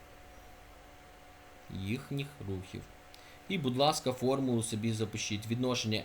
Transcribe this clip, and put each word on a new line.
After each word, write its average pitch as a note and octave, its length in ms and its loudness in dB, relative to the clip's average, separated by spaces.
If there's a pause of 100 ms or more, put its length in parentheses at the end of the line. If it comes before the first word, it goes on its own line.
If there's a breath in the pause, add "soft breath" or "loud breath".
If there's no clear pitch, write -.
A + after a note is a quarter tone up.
(1700)
Їхніх C#3 560 -2 (200)
рухів. F#2+ 340 -4 (680 loud breath)
І, F#3+ 80 2
будь B2+ 200 2
ласка, C#3+ 340 6
формулу B2+ 520 4
собі A2 300 2
запишіть. G#2+ 540 0
Відношення A#2+ 580 2